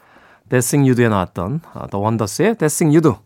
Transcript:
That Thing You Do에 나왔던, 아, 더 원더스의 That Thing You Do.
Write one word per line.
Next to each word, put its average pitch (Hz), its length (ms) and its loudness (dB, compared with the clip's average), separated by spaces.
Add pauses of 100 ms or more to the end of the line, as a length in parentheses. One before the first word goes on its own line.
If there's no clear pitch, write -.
(500)
That 123 180 0
Thing 143 220 2
You 127 60 4
Do에 120 120 4
나왔던, 104 540 -2 (120)
아, - 120 -14
더 98 140 -6
원더스의 113 560 -2
That 156 200 -2
Thing 151 220 2
You 170 40 4
Do. 139 240 0